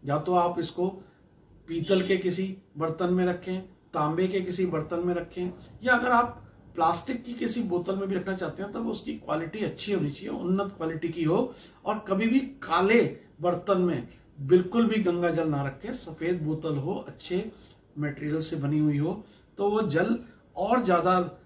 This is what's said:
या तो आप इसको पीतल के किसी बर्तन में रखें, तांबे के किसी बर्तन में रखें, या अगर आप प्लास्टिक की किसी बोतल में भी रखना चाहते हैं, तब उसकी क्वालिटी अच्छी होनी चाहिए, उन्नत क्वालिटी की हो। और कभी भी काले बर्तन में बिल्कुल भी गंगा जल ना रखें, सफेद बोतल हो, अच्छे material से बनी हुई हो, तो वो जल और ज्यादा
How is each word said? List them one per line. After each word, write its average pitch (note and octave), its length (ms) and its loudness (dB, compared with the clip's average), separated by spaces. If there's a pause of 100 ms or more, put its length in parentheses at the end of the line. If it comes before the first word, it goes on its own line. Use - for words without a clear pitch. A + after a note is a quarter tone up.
या C#3 140 0
तो F3 160 -2
आप F3 240 2
इसको F3 280 -2 (800)
पीतल E3 320 2
के F#3 160 2
किसी F#3 380 -2 (220)
बर्तन E3 360 0
में F3+ 120 4
रखें, F3+ 340 -2 (340)
तांबे D#3+ 340 2
के F#3 140 0
किसी F3+ 260 -2
बर्तन D#3+ 320 -2
में F3+ 140 0
रखें, F3+ 380 -4 (320)
या B3+ 100 4
अगर B3 180 2
आप A#3+ 340 2 (300)
प्लास्टिक E3+ 500 0
की A#3+ 80 -10
किसी A#3 300 -4
बोतल F3 320 -2
में G3 140 -4
भी F#3+ 60 -2
रखना F#3 200 -2
चाहते F3+ 280 -6
हैं, G3+ 80 -8
तब - 160 -4
उसकी - 280 -6
क्वालिटी D#3+ 460 -6
अच्छी G3+ 320 -4
होनी D3 180 0
चाहिए, - 200 -10
उन्नत G3 460 0
क्वालिटी D#3+ 320 -4
की D#3+ 140 -4
हो। G3 300 2 (320)
और G#3+ 220 -2
कभी G3 200 2
भी C4 120 6
काले G3 600 4 (400)
बर्तन F3 400 2
में D#3+ 260 0 (320)
बिल्कुल F3+ 460 4
भी G#3+ 160 2
गंगा F3 280 2
जल D#3 200 2
ना C#3+ 140 0
रखें, C#3 300 -6
सफेद E3+ 480 -4
बोतल D3+ 360 -2
हो, D3 200 -4
अच्छे G3 540 -6 (480)
material D3 420 -4
से D#3+ 140 -4
बनी C#3+ 240 0
हुई D3+ 180 2
हो, F3+ 260 -2 (340)
तो G3+ 120 2
वो G#3+ 140 2
जल F#3+ 340 2 (400)
और A#3 280 2
ज्यादा F3+ 340 4 (260)